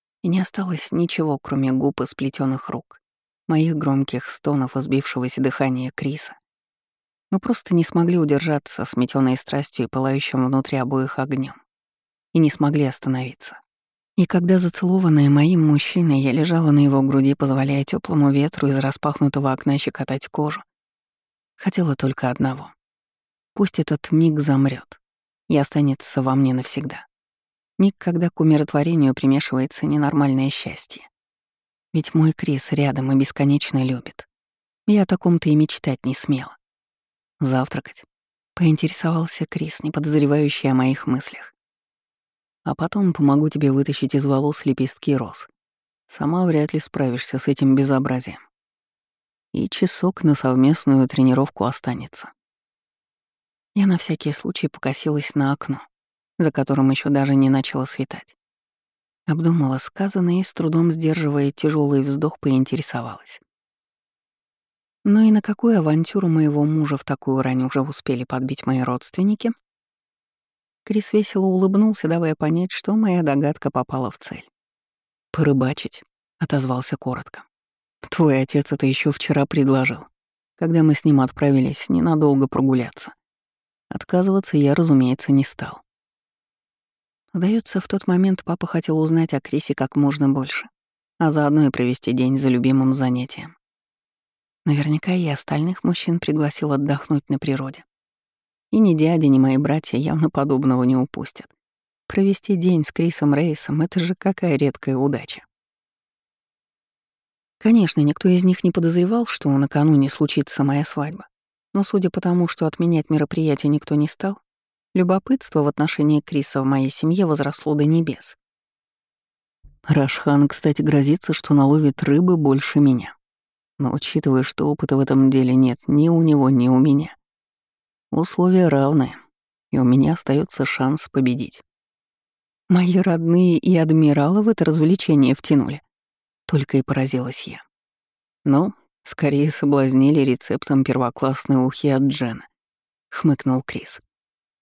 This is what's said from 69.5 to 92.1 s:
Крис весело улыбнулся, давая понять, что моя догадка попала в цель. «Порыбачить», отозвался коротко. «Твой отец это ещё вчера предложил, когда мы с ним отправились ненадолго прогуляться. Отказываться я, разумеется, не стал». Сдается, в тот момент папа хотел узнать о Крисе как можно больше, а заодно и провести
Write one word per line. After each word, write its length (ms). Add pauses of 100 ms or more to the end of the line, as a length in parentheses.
Крис 280
весело 340
улыбнулся, 600
давая 300
понять, 340
что 240
моя 280
догадка 480
попала 420
в 60
цель. 300 (840)
«Порыбачить», 680 (360)
отозвался 580
коротко. 480 (680)
«Твой 320
отец 280
это 160
ещё 240
вчера 340
предложил, 640 (500)
когда 280
мы 100
с 100
ним 160
отправились 680
ненадолго 580
прогуляться. 680 (760)
Отказываться 680
я, 180
разумеется, 580
не 100
стал». 400 (1500)
Сдается, 480
в 80
тот 180
момент 380
папа 220
хотел 340
узнать 340
о 60
Крисе 340
как 220
можно 320
больше, 400 (500)
а 120
заодно 360
и 40
провести 420